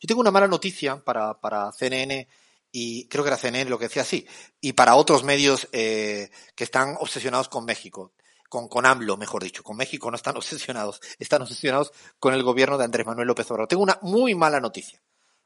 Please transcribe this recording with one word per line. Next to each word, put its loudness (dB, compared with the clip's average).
Yo -14
tengo 0
una 4
mala 6
noticia -4
para, -4
para -4
C -4
N -2
N, -6
y -8
creo -2
que 0
era 2
C -4
N -2
N -4
lo -2
que -4
decía, -4
sí, -4
y -4
para 8
otros 6
medios, 2
eh, -4
que -6
están 0
obsesionados -4
con -8
México, -10
con, -8
con 0
amlo, 4
mejor -8
dicho, -12
con -14
México -6
no -6
están -6
<laughs> -
obsesionados, -8
están 0
obsesionados -2
con 2
el 0
gobierno 2
de 0
Andrés -2
Manuel -2
López -2
Obrador. -4
Tengo 2
una 2
muy 2
mala 2
noticia, -8